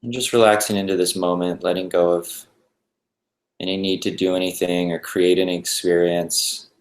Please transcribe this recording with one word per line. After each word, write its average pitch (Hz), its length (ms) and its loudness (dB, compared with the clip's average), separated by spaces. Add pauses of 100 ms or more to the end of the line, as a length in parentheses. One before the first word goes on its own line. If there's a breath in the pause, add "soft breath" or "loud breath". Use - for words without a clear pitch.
And 120 100 -10
just 123 200 -6
relaxing 107 440 4
into 98 200 0
this 90 200 0
moment, 90 460 -2
letting 90 260 -2
go 87 240 2
of - 340 -4 (1120)
any 92 160 -4
need 95 260 -2
to 98 120 -2
do 92 220 0
anything 90 560 -2
or 82 60 -4
create 90 400 2
an 92 100 2
experience 87 1200 -2 (120)